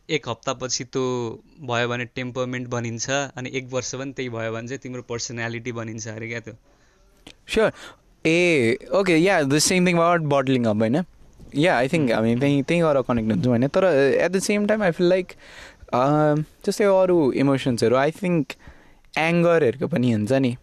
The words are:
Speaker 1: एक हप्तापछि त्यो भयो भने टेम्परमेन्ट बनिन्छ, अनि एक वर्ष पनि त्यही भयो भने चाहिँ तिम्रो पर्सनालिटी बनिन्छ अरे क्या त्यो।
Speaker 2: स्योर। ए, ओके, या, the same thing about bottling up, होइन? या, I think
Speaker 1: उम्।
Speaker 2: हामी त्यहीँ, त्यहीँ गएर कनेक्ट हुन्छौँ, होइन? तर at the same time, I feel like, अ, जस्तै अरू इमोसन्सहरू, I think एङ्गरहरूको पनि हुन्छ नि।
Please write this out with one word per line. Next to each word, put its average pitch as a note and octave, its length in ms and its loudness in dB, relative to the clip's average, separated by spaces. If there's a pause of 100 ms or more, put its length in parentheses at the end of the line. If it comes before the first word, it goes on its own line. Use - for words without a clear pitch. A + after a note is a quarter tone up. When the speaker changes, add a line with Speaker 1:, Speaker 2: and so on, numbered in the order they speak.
Speaker 1:
एक D3 200 -4
हप्तापछि B2+ 540 -6
त्यो B2 560 -4 (220)
भयो A#2+ 260 -2
भने A#2+ 180 -4
टेम्परमेन्ट B2+ 640 -8
बनिन्छ, A#2 420 -6
अनि C3 440 -6
एक B2+ 180 -8
वर्ष B2+ 240 -6
पनि C3+ 160 -10
त्यही B2+ 180 -8
भयो A2+ 220 -6
भने A2+ 160 -8
चाहिँ C3 120 -10
तिम्रो B2+ 220 -12
पर्सनालिटी A#2 680 -8
बनिन्छ A2+ 360 -10
अरे A2+ 200 -12
क्या A#2 120 -10
त्यो। - 140 -16 (960)
Speaker 2:
स्योर। G#3 240 2 (540)
ए, D#3+ 520 2 (160)
ओके, F3+ 240 2
या, F3+ 220 4
the C#3+ 200 2
same F3+ 280 2
thing F3 80 2
about E3+ 240 4
bottling C3+ 540 2
up, G#2 60 0
होइन? A#2 240 2 (520)
या, C#3+ 260 2
I C3 60 2
think D#3+ 140 0
Speaker 1:
उम्। B2 100 0
Speaker 2:
हामी A2+ 240 2
त्यहीँ, C#3 280 2
त्यहीँ E3+ 200 0
गएर C#3+ 180 2
कनेक्ट A#2 300 -2
हुन्छौँ, B2+ 200 0
होइन? A#2+ 160 2
तर C#3+ 440 4 (160)
at F3 80 -2
the F#3+ 120 -2
same G#3 200 0
time, G#3+ 140 0
I F3 160 0
feel F3 140 2
like, F#3 200 -2 (600)
अ, D3 420 2 (300)
जस्तै G3+ 180 -2
अरू F#3 480 4
इमोसन्सहरू, B2+ 640 2
I C#3+ 160 2
think F3 420 -2 (640)
एङ्गरहरूको D#3+ 680 2
पनि B2 240 0
हुन्छ G#2+ 200 0
नि। C3 320 2